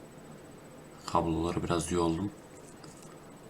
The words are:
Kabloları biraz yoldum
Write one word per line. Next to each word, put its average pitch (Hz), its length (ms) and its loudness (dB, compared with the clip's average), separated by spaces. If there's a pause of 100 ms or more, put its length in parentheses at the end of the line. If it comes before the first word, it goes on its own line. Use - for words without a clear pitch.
(1080)
Kabloları 82 580 4
biraz 82 280 4
yoldum 87 400 4 (1200)